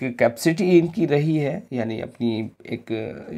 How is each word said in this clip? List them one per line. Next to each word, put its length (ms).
कैपेसिटी 600
इनकी 280
रही 300
है, 360
यानी 280
अपनी 500
एक 480